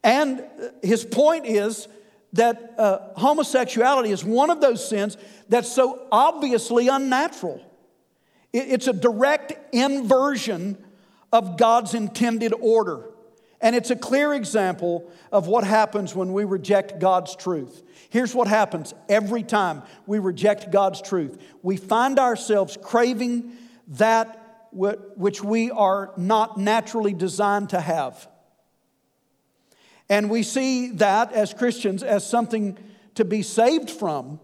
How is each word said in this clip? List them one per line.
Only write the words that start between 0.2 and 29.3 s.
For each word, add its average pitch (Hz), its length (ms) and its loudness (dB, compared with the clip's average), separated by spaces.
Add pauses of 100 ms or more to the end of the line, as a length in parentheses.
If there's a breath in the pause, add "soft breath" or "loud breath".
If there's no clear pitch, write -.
his 220 240 0
point 294 400 2
is 214 420 -2 (460 soft breath)
that, 233 440 0
uh, 202 380 0
homosexuality 254 960 2
is 175 120 -4
one 240 260 2
of 330 120 2
those 247 260 2
sins 208 300 -4 (320 loud breath)
that's 240 220 2
so - 400 0
obviously 247 760 2
unnatural. 269 760 -2 (880)
It, 262 180 -2
it's 262 180 0
a 247 60 2
direct 254 600 0 (200)
inversion 254 1040 0 (540 soft breath)
of 185 260 2
God's 226 360 4
intended 226 680 -2
order. 208 500 0 (500 soft breath)
And 233 160 2
it's 233 140 -2
a 247 60 2
clear 294 380 0
example 180 760 -2 (220 loud breath)
of 185 160 2
what 214 160 2
happens 208 500 0
when 185 180 -4
we 196 120 -2
reject 190 560 -2
God's 185 360 0
truth. 156 460 -8 (280 loud breath)
Here's 240 260 -2
what 233 120 2
happens 196 460 0 (160)
every 214 320 0
time 180 400 -2 (240 loud breath)
we 208 140 -2
reject 190 520 0
God's 196 300 2
truth. 165 400 -6 (220 loud breath)
We 190 120 -2
find 254 440 0
ourselves 214 600 0
craving 240 720 0 (340 loud breath)
that 226 840 -2
wh-, 196 460 -4
which 202 260 -4
we 226 280 -2
are 196 460 0
not 214 420 0
naturally 214 540 0
designed 202 580 -2
to 185 100 -2
have. 151 460 -6 (1800 soft breath)